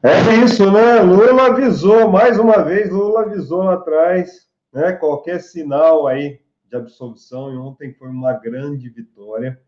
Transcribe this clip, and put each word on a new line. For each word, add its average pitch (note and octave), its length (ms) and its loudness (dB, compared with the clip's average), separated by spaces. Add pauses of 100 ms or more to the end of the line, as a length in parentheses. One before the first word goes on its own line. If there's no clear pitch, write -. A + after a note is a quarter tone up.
É A3 420 4
isso, G3+ 260 2
né? A3+ 300 4
Lula A#3 460 4
avisou, G#3+ 640 2
mais G#3+ 280 2
uma G#3+ 240 2
vez, F#3+ 300 -2
Lula G#3 320 -2
avisou F#3 400 -8
lá F#3 100 0
atrás, F3 720 -2 (240)
né? D#3+ 220 -4
Qualquer E3 480 -6
sinal D#3 640 0
aí C#3+ 340 -6 (300)
de A#2+ 80 -12
absolvição, B2 720 -16
e C3 60 -14
ontem C3+ 360 -18
foi C3 140 -20
uma B2+ 260 -8
grande B2+ 560 -12
vitória A2+ 800 -14